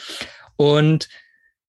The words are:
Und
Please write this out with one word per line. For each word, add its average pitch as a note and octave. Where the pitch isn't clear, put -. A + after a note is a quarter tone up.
Und D3+